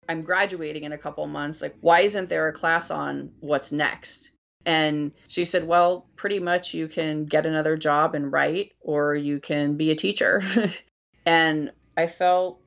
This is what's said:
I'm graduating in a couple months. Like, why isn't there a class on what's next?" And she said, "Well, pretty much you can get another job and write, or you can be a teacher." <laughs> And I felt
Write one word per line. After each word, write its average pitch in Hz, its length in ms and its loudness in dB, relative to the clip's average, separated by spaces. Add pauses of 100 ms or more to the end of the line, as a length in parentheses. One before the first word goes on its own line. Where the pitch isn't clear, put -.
I'm 160 140 -4
graduating 165 600 -2
in 147 80 -8
a 151 60 -8
couple 151 300 -8
months. 147 340 -8
Like, 147 180 -8
why 170 220 6
isn't 202 260 0
there 160 220 0
a - 40 -4
class 165 380 -2
on 143 480 -6
what's 143 320 -2
next?" - 600 -4 (340)
And 151 480 0 (140)
she 175 180 -4
said, 170 200 0
"Well, 175 420 2 (100)
pretty 202 220 -4
much 175 340 -2
you 160 160 -4
can 156 360 -4
get 151 200 2
another 156 320 0
job 151 380 2
and 143 180 -4
write, 147 480 0
or 147 340 0
you 147 240 -2
can 147 380 -2
be 156 140 2
a 156 40 2
teacher." 196 520 0
<laughs> 190 40 -4 (720)
And 160 460 4 (280)
I 165 80 2
felt 180 600 2